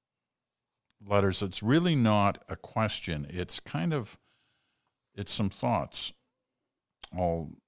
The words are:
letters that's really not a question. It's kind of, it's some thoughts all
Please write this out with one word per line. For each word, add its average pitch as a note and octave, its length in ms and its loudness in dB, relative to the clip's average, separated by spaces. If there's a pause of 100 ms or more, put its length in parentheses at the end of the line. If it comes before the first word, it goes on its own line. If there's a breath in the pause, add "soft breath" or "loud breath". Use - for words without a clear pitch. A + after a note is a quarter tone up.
(1040)
letters G2+ 340 4
that's G2 240 -4
really D#3+ 320 4
not G#2+ 520 4
a F#2+ 80 -8
question. F2 760 -4
It's F2+ 300 -2
kind E3 340 -4
of, B2 240 -6 (960)
it's G2+ 180 -2
some G2+ 160 0
thoughts - 640 -2 (1040)
all E2 320 -2 (180)